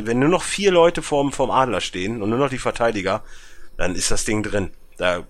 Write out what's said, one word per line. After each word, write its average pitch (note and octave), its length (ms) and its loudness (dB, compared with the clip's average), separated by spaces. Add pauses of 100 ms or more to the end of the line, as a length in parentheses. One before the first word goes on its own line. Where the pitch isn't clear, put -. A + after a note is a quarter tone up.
wenn A#2 140 0
nur C3+ 100 4
noch F3 140 2
vier G3 300 0
Leute E3+ 280 6
vorm, C#3+ 320 0
vorm B2+ 180 0
Adler A#2 300 2
stehen G2 400 -4
und G2+ 80 -2
nur A#2 100 2
noch C#3 120 2
die B2+ 80 -6
Verteidiger, A2 640 0 (560)
dann F2+ 160 2
ist F2+ 160 0
das - 160 2
Ding G#2+ 160 0
drin. G2 300 -2 (260)
Da F2 320 0